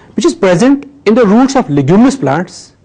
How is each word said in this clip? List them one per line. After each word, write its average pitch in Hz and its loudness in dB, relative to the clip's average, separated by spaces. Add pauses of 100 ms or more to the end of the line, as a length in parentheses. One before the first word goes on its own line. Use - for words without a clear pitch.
(140)
which 214 -4
is 330 0
present 214 0 (200)
in 214 2
the 233 2
roots 254 0
of 240 -2
leguminous 165 0
plants 147 -8 (100)